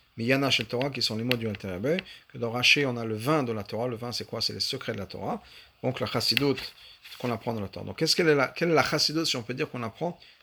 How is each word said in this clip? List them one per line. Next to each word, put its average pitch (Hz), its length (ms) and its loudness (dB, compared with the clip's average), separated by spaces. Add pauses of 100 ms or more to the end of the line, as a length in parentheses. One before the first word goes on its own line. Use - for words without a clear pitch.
(180)
miyana 131 320 4
chez 120 160 2
Torah, 127 240 0
qui 127 120 -4
sont 110 160 0
les 113 60 -2
mots 123 140 2
du 113 100 -2
Alter 101 260 -4
Rebbe, 135 280 0 (280)
que - 80 -14
dans 117 120 -2
Rashi, 123 360 4
on 123 120 0
a 117 80 -4
le 110 100 -2
vin 135 280 2
de 117 80 -2
la 107 120 -4
Torah. 117 260 -4
Le 117 80 -6
vin, 120 160 -8
c'est 104 120 -6
quoi ? 117 160 -8
C'est 107 120 0
les 101 80 -8
secrets - 320 -4
de - 40 -6
la 95 80 -6
Torah. 120 380 -6 (400)
Donc, 127 160 -2
la 110 80 -2
chassidoute, 127 680 2 (380)
ce - 60 -16
qu'on 123 140 -2
apprend 117 220 -4
de 113 60 -4
la 98 80 -4
Torah. 101 180 -10
Donc, 101 140 -8
qu'est-ce 160 160 2
qu'elle 170 140 4
est 147 60 6
la, 131 120 4
quelle 170 240 0
est - 20 6
la 139 100 8
chassidoute, 156 440 0
si - 80 0
on 120 80 -4
peut 127 100 -6
dire, 143 160 -4
qu'on 123 140 -6
apprend 160 360 -6 (240)